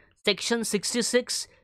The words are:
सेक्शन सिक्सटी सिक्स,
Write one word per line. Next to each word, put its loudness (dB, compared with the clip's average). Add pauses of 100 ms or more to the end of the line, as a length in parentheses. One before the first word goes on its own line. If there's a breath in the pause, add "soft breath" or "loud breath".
(260 soft breath)
सेक्शन 2
सिक्सटी 0
सिक्स, 0 (140 soft breath)